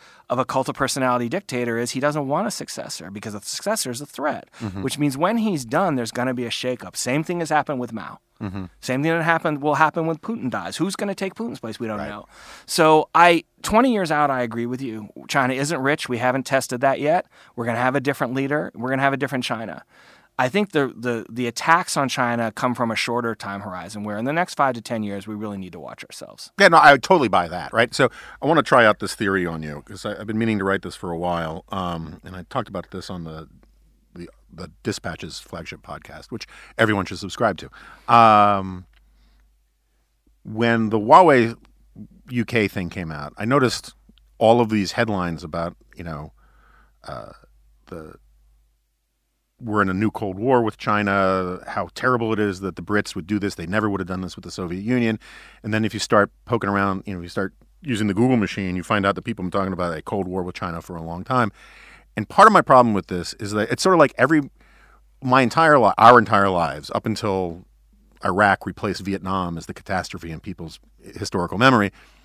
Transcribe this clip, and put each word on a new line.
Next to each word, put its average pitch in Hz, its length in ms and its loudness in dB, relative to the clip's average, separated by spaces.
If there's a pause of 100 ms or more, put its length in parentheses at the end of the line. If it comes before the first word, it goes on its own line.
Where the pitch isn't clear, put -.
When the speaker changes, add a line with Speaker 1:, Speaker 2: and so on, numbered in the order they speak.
(300)
Speaker 1:
of 123 80 0
a 131 60 0
cult 131 240 -2
of - 80 -8
personality 127 520 0
dictator 123 500 -4
is 120 120 -4
he - 80 -8
doesn't 147 300 -2
want 165 180 -2
a 220 60 -4
successor - 580 -12
because 104 240 -10
a 104 60 -12
successor - 500 -6
is 120 100 -8
a 147 60 -12
threat, - 420 -6 (120)
Speaker 2:
Mm-hmm. 98 220 -6
Speaker 1:
which 135 180 -4
means 139 180 0
when 190 200 0
he's 196 260 -2
done, 147 320 0
there's 120 160 -4
gonna 127 200 -2
be 123 140 -4
a 110 40 -8
shakeup. 120 440 -6
Same 143 300 -2
thing 175 160 -4
has 156 100 -4
happened 147 300 0
with 117 120 -8
Mao. - 280 -12 (200)
Speaker 2:
Mm-hmm. 95 260 -8 (140)
Speaker 1:
Same 135 220 -2
thing 160 80 2
that 165 140 0
happened 160 360 0
will 147 140 0
happen 156 320 2
when 160 120 -2
Putin 214 320 -6
dies. 98 260 -6
Who's 185 180 -2
gonna 202 220 -6
take 190 180 -8
Putin's 233 240 -10
place? 113 220 -12
We 117 80 -4
don't 107 100 -6
Speaker 2:
Right. - 100 -8
Speaker 1:
know. 104 180 -14 (400)
So 156 500 2
I, 170 260 6 (200)
twenty 240 300 2
years 185 200 -2
out, 147 180 2
I 131 120 -2
agree 120 240 -4
with 127 140 -6
you. 110 280 -10 (180)
China 131 280 0
isn't 139 260 -2
rich. 139 280 -2
We 123 100 -4
haven't 127 280 0
tested 127 360 -2
that 135 180 2
yet. 151 260 0 (300)
We're 120 100 -6
gonna 117 120 -2
have 127 180 0
a 139 40 2
different 131 340 -2
leader. 135 420 -2
We're 117 140 -6
gonna 135 120 0
have 139 100 4
a 139 40 -2
different 131 260 -4
China. 107 400 -8 (540)
I 127 120 0
think 202 240 -2
the, 139 240 0
the, 117 340 -4
the 120 160 -4
attacks 165 500 0
on 139 120 0
China 120 420 -2
come 123 240 -2
from 117 160 -2
a 107 60 -4
shorter 117 400 -2
time 98 240 -10
horizon 98 420 -12
where 104 160 -6
in 113 60 -4
the 135 80 -2
next 175 220 -4
five 135 200 0
to 117 60 -10
ten 110 240 -6
years, 101 240 -8
we 107 80 -8
really 104 220 -8
need 92 160 -12
to 87 40 -16
watch 67 260 -16
ourselves. - 540 -18
Speaker 2:
Yeah, 196 80 8
no, 165 160 10
I 147 140 12
totally 139 320 4
buy 92 180 2
that, 82 260 -10
right? 117 220 2
So 131 160 2 (320)
I 139 40 -4
wanna 147 180 2
try 123 200 6
out 107 140 6
this - 160 -8
theory 95 320 0
on 82 160 -8
you 76 240 -10
'cause - 180 -16
I, 104 140 -8
I've 107 80 -12
been 110 100 -4
meaning 110 220 0
to 95 60 -2
write 98 180 0
this 90 140 -12
for 90 160 -8
a 85 40 -6
while, 85 520 -4
um, 85 560 -6
and 92 100 -16
I 92 160 -14
talked 127 180 -6
about 92 220 -10
this 92 200 -14
on 90 120 -10
the, 80 260 -14 (640)
the, - 160 -16 (240)
the 90 200 -16 (100)
Dispatch's 87 560 -8
flagship - 440 -16
podcast, 76 500 -18
which - 160 -14 (300)
everyone 107 280 2
should 90 140 -10
subscribe 101 380 0
to. - 540 -6
Um, 104 760 6 (1600)
when 113 480 0
the 110 80 2
Huawei 127 580 8 (760)
U 120 140 -2
K 107 240 0
thing 90 220 -6
came 85 200 -10
out, 73 280 -12
I 104 60 -6
noticed 127 500 0 (440)
all 117 220 6
of 113 80 2
these 104 240 0
headlines 90 520 -2
about, 85 320 -6 (200)
you 95 80 -14
know, 78 280 -12 (760)
uh, 57 260 -14 (540)
the, 80 280 -16 (1500)
we're 104 200 0
in 95 80 2
a 92 60 -2
new 104 160 0
Cold 95 280 -8
War 123 240 2
with 107 140 -4
China, 95 920 0
how 92 280 -8
terrible 117 380 -2
it 104 60 -2
is 98 220 -2
that 92 160 -6
the 90 60 -12
Brits 104 320 -2
would 85 120 -8
do 104 120 -2
this. 98 160 -4
They 85 120 -10
never 104 220 -2
would 98 120 -4
have 90 80 -6
done 92 120 -6
this 92 160 -10
with - 80 -18
the 87 60 -14
Soviet 92 320 -8
Union. 117 360 0 (440)
And 107 100 -6
then 110 120 0
if 110 100 -4
you 104 60 -6
start 101 300 4 (140)
poking 110 240 -2
around, 98 380 0
you 101 80 -8
know, 90 60 -8
if - 20 -10
you 87 60 -12
start 95 260 -6 (260)
using 110 280 -2
the 98 60 0
Google 123 220 2
machine, 95 400 -2
you 90 60 -6
find 101 240 0
out 98 80 2
that 85 80 -8
people 110 220 -8
have 90 60 -6
been 98 80 -2
talking 98 140 -2
about 85 240 -4
a 78 60 -10
Cold 98 240 -4
War 92 160 -6
with 87 120 -10
China 85 280 -8
for 90 140 -14
a 82 60 -10
long 85 220 -10
time. 123 280 0 (640)
And 107 120 -6
part - 180 8
of 220 60 8
my 180 100 6
problem 123 320 6
with 95 120 -2
this 87 280 -6
is 101 180 -10
that 107 180 -2
it's 127 120 -2
sort 190 120 4
of 170 40 6
like 143 200 6
every, 139 320 2 (720)
my 127 200 4
entire 151 360 4
li-, 104 200 4
our 120 200 12
entire 104 320 4
lives, 78 440 -2
up 107 120 -4
until 95 580 -4 (600)
Iraq 95 420 4
replaced 95 360 -6
Vietnam 92 540 -4
as 80 100 -10
the - 80 -12
catastrophe 90 560 -8
in 80 100 -10
people's 82 380 -14 (220)
historical - 580 -6
memory, 113 340 4 (320)